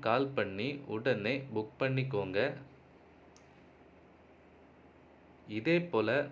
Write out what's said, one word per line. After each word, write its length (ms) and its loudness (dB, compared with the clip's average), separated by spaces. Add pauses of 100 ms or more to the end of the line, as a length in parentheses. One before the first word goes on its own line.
கால் 200 4 (120)
பண்ணி 280 -2 (300)
உடனே 380 0 (220)
புக் 260 -4
பண்ணிக்கோங்க. 580 0 (3250)
இதே 180 2 (160)
போல 240 4 (160)